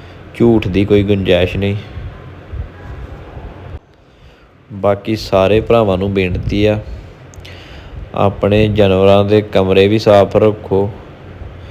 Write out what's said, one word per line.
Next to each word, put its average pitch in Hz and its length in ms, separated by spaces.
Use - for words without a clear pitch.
ਝੂਠ 113 320
ਦੀ 95 180
ਕੋਈ 101 180
ਗੁੰਜਾਇਸ਼ 95 540
ਨਹੀਂ। 101 180
ਬਾਕੀ 101 420
ਸਾਰੇ 98 460
ਭਰਾਵਾਂ 110 360
ਨੂੰ 98 160
ਬੇਨਤੀ 98 520
ਆ, 107 140
ਆਪਣੇ 101 520
ਜਾਨਵਰਾਂ 98 580
ਦੇ 104 160
ਕਮਰੇ 95 460
ਵੀ 107 120
ਸਾਫ਼ 101 360
ਰੱਖੋ, 104 540